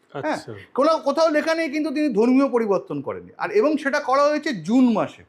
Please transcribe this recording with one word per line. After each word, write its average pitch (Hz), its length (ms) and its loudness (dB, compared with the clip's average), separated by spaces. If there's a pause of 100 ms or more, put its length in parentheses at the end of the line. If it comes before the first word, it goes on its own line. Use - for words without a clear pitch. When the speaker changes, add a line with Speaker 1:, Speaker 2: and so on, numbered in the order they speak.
(220)
Speaker 1:
হ্যাঁ? 285 140 -2
Speaker 2:
আচ্ছা। - 160 -12 (220)
Speaker 1:
কোনো, 311 240 2
কোথাও 277 320 0
লেখা 311 240 0
নেই 330 140 -2
কিন্তু 302 220 -4
তিনি 262 240 -2
ধর্মীয় 254 340 4
পরিবর্তন 196 520 -2
করেননি। 92 380 -10
আর 175 120 -6
এবং 269 260 2
সেটা 285 240 -2
করা 269 220 2
হয়েছে 294 300 0
জুন 226 400 2
মাসে। 151 360 -4